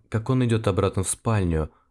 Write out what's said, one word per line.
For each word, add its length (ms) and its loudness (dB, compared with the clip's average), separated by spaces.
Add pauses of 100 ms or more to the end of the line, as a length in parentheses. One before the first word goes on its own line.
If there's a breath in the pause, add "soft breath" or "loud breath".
как 200 -4
он 160 2
идёт 220 0
обратно 360 0
в 60 -4
спальню, 600 0 (200 soft breath)